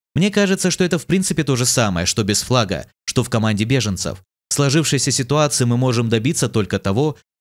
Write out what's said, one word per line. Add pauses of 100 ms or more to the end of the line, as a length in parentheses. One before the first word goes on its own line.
(160)
Мне
кажется,
что
это
в
принципе
то
же
самое,
что
без
флага, (200)
что
в
команде
беженцев. (260)
В
сложившейся
ситуации
мы
можем
добиться
только
того, (240)